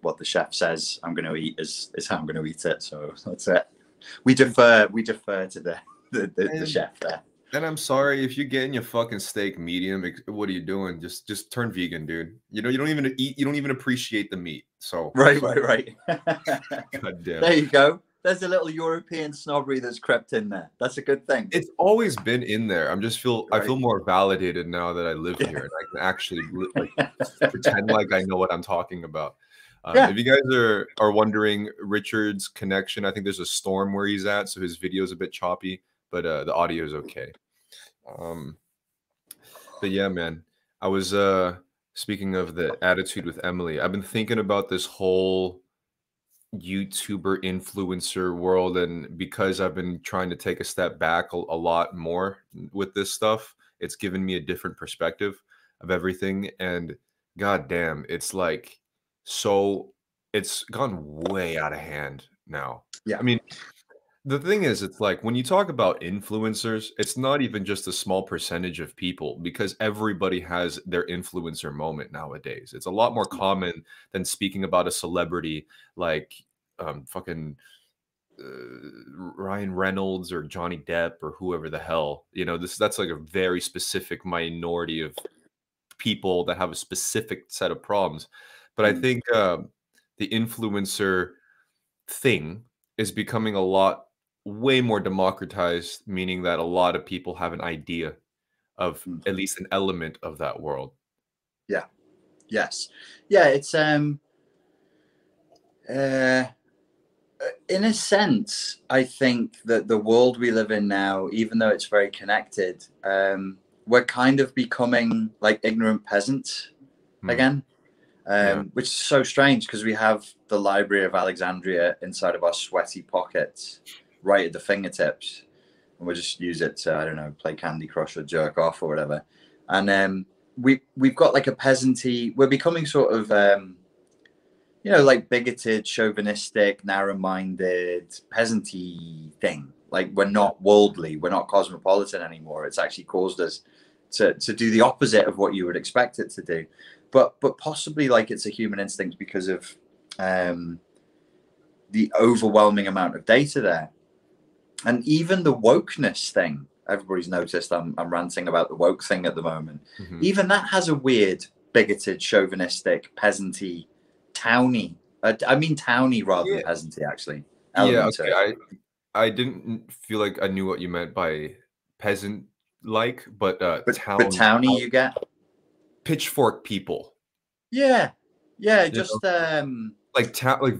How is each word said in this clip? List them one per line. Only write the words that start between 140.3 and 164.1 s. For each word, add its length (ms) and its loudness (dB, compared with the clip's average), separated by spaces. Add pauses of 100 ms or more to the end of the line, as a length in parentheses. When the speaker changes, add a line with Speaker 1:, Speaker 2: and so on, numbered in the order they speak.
Speaker 1:
worldly, 560 6
we're 120 -4
not 180 -2
cosmopolitan 720 0
anymore. 440 -10
It's 120 -10
actually 280 -4
caused 340 -2
us 220 -4 (500)
to, 220 4
to 200 -4
do 180 0
the 100 8
opposite 460 6
of 100 -2
what 160 2
you 120 -2
would 120 -2
expect 420 -2
it 120 -6
to 100 -14
do. 240 -4 (460)
But, 280 6
but 180 0
possibly, 520 -2
like, 220 4
it's 140 -8
a 40 -6
human 300 -4
instinct 380 -6
because 300 -6
of, 280 -6 (420)
um, 640 -2 (1120)
the 280 2
overwhelming 680 6
amount 280 0
of 100 -14
data 360 4
there. 280 0 (960)
And 200 0
even 380 2
the 100 6
wokeness 800 4
thing, 360 0 (200)
everybody's 400 -2
noticed 460 -2
I'm, 240 -2
I'm 120 -4
ranting 380 -4
about 220 2
the 60 -10
woke 280 2
thing 220 -2
at 100 -2
the 60 -6
moment. 400 -6 (180)
Speaker 2:
Mm-hmm. 240 -12
Speaker 1:
Even 240 4
that 220 2
has 180 2
a 80 2
weird, 500 4 (280)
bigoted, 480 2
chauvinistic, 960 0
peasanty, 720 -2 (440)